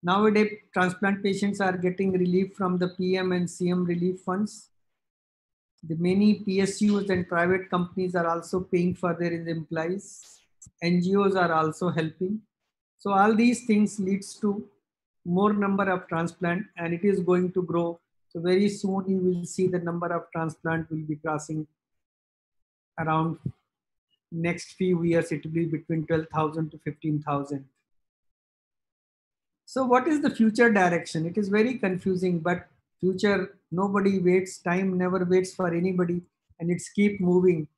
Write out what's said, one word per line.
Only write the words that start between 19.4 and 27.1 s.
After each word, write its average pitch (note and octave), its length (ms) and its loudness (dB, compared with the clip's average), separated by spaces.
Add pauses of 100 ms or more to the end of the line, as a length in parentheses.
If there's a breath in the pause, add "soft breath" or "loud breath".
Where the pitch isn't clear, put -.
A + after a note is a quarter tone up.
see F#3 220 -2
the F3+ 120 0
number E3+ 280 -4
of E3+ 260 -4
transplant D#3+ 580 -4
will D#3 220 -8
be D3+ 40 -4
crossing D#3 500 -6 (1300)
around D#3+ 400 0 (920)
next E3+ 440 -6
few F#3 280 0
years. E3 300 2
It D3 120 -6
will D#3+ 80 -10
be E3 120 0
between D#3 420 -4
twelve D#3+ 220 -2
thousand D#3 440 -2
to D3+ 60 -20
fifteen D3+ 440 -4